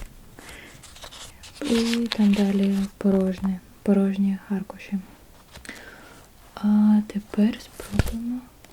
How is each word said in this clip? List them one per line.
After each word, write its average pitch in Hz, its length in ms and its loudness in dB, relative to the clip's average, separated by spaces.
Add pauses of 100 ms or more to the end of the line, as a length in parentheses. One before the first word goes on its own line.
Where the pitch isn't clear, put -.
(1600)
І 233 460 0 (100)
там 208 160 6
далі 196 440 2 (200)
порожні, 190 640 0 (240)
порожні 196 540 2 (120)
аркуші. 196 480 -6 (1600)
А 214 520 4
тепер 208 540 -2
спробуємо 233 800 -6 (340)